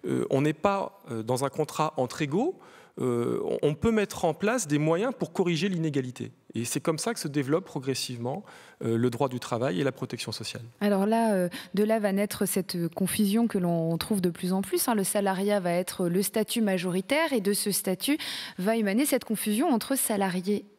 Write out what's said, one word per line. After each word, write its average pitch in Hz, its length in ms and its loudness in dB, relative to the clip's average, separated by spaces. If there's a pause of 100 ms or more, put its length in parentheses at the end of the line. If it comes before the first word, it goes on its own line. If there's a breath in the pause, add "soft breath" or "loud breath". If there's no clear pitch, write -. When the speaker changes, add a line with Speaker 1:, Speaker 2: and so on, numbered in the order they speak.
Speaker 1:
euh, 131 240 0
on 135 120 4
n'est 151 100 2
pas, 196 500 -2 (100)
euh, 113 120 -4
dans 127 220 -2
un 135 40 0
contrat 156 460 -2
entre 127 260 -2
égaux, 190 380 0 (420 loud breath)
euh, 120 400 0 (200)
on, 147 80 2
on 151 60 0
peut 226 160 2
mettre 208 320 0
en 160 100 2
place 208 340 0
des 147 100 2
moyens 170 400 2
pour 156 160 -4
corriger 175 340 0
l'inégalité. 139 640 -2 (220)
Et 113 100 -2
c'est 139 160 -4
comme 160 180 0
ça 233 160 -2
que - 60 -6
se - 80 -6
développe 147 380 0
progressivement, 131 800 -4 (400 loud breath)
euh, 117 100 2
le 120 140 4
droit 127 180 0
du 123 140 -4
travail 135 400 -2
et - 20 2
la 135 80 2
protection 123 400 -8
sociale. - 300 -10 (180)
Speaker 2:
Alors 202 260 2
là, 226 280 4
euh, 180 160 2 (240 loud breath)
de 202 100 4
là 220 160 2
va 202 140 2
naître 202 320 0
cette, 185 300 -2
euh, 170 120 0
confusion 202 600 2
que 208 100 0
l'on 170 400 2
trouve 196 240 0
de 180 80 2
plus 180 240 -2
en 190 80 2
plus, 349 260 0
hein. 240 80 2
Le 202 80 2
salariat 202 560 2
va 175 140 0
être 180 340 0
le 175 140 2
statut 220 400 0
majoritaire 190 720 2
et 226 80 2
de 196 100 2
ce 202 200 0
statut 190 460 0 (400 loud breath)
va 214 200 0
émaner 220 280 2
cette 269 200 0
confusion 214 420 0
entre 254 300 2
salariés 196 680 0 (160)